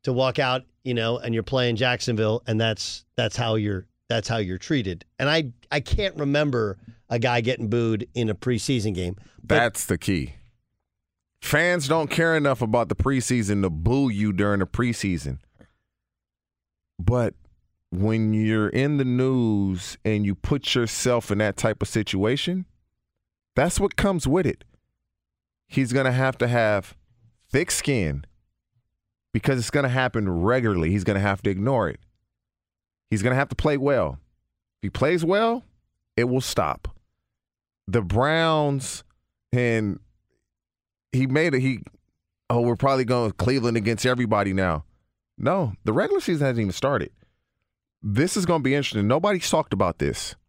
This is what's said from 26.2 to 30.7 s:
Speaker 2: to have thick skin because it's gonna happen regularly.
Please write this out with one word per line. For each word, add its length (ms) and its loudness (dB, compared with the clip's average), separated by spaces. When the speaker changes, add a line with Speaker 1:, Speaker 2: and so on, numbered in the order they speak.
Speaker 2:
to 80 2
have 480 2
thick 220 0
skin 560 -2
because 260 0
it's 120 -4
gonna 180 2
happen 400 0
regularly. 600 2